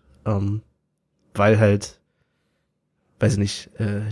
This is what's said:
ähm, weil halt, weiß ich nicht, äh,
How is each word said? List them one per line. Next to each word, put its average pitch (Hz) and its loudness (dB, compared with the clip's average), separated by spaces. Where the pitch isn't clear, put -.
ähm, 101 -4
weil 107 4
halt, 104 0
weiß 104 2
ich 98 -2
nicht, - -4
äh, 104 -6